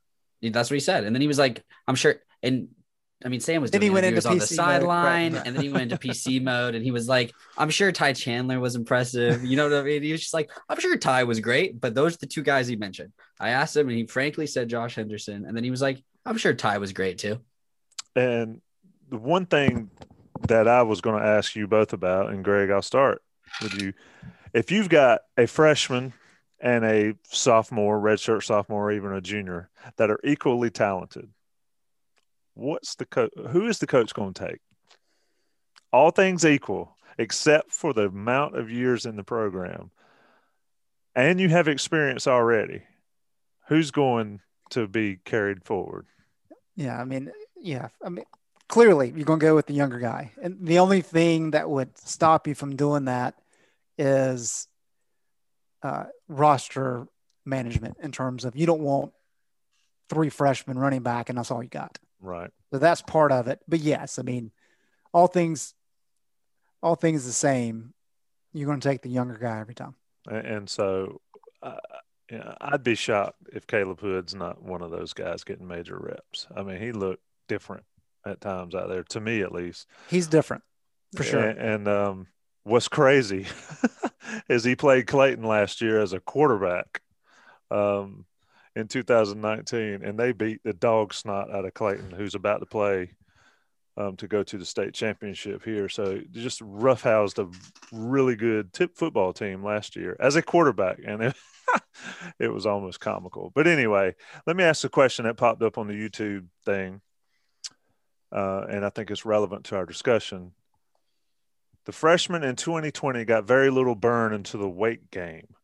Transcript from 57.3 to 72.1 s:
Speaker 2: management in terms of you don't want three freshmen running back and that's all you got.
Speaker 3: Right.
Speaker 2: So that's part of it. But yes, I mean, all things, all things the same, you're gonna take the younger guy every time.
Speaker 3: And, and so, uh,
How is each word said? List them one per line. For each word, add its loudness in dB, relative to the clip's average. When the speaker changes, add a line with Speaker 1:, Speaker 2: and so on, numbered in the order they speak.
Speaker 2:
management -6
in -10
terms -8
of -8
you 0
don't 4
want -2
three 0
freshmen 0
running 0
back -4
and -6
that's -6
all -6
you -16
got. -12
Speaker 3:
Right. -12
Speaker 2:
So -4
that's 4
part 4
of 0
it. -4
But 0
yes, -4
I -6
mean, -8
all 6
things, -2
all 2
things 0
the -8
same, -2
you're -6
gonna -2
take -2
the -12
younger -4
guy -6
every -14
time. -16
Speaker 3:
And, -8
and -8
so, -2
uh, -14